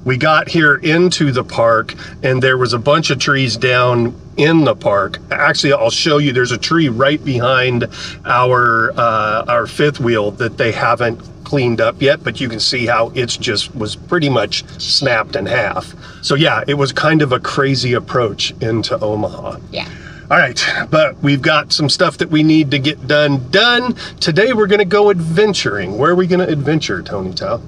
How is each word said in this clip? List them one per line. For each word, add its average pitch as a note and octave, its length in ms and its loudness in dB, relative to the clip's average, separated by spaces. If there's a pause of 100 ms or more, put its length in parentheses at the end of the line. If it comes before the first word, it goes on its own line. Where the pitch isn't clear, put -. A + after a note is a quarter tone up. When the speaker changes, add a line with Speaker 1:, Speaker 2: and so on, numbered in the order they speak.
Speaker 1:
We B2+ 120 0
got D#3 320 2
here D3+ 280 4
into E3 560 2
the B2 120 0
park A2+ 500 0 (280)
and C3 200 0
there C3 140 4
was B2 160 0
a A#2 60 0
bunch D3+ 320 2
of C3+ 80 0
trees C3+ 380 0
down B2 640 2 (180)
in D#3 280 4
the A2+ 100 2
park. G2 440 -2 (120)
Actually, C#3+ 440 2
I'll - 160 2
show D3+ 280 0
you. C#3+ 140 0
There's A#2+ 180 0
a A#2 80 -2
tree E3 300 2
right C3+ 340 0
behind B2+ 640 0 (380)
our, A#2+ 720 2
uh, A2 500 0
our A#2+ 200 0
fifth D3 340 -2
wheel A2 320 0
that A2 240 -6
they A2+ 160 0
haven't A#2 480 -2 (240)
cleaned B2 360 0
up A2+ 200 0
yet, C#3 240 2
but B2 160 -6
you B2+ 80 -4
can A2 100 -8
see A#2 280 -2
how A2+ 280 0
it's A#2+ 220 -4
just G#2 400 -4
was G#2+ 180 -6
pretty D#3+ 360 -2
much A2 340 -2 (160)
snapped A#2 560 -2
in G2 100 -4
half. G2 480 -4 (280)
So C#3+ 120 0
yeah, C#3 320 2
it C#3 80 0
was C#3 160 0
kind D#3 320 2
of C3 100 2
a B2+ 60 0
crazy C3 540 0
approach A2+ 580 -2 (120)
into A2+ 360 -2
Omaha. G#2 600 -4 (120)
Speaker 2:
Yeah. F#2 180 -8 (420)
Speaker 1:
All D#3+ 80 4
right, C3 220 0 (300)
but D#3 280 2
we've C#3+ 240 0
got D3+ 280 0
some D3 200 0
stuff E3+ 280 0
that E3 120 -2
we D#3 120 4
need D#3 280 4
to D3 80 0
get C#3 280 -4
done, C#3+ 440 2
done. A#3+ 420 2 (280)
Today G#3 340 2
we're G#3+ 120 2
gonna G3+ 200 4
go G#3 240 4
adventuring. D#3+ 880 0
Where D#3 140 4
are F3+ 40 4
we F#3 100 2
gonna F3+ 200 2
adventure, D3 560 -2
Tony F#2 320 -8
Tao? F#2+ 340 -4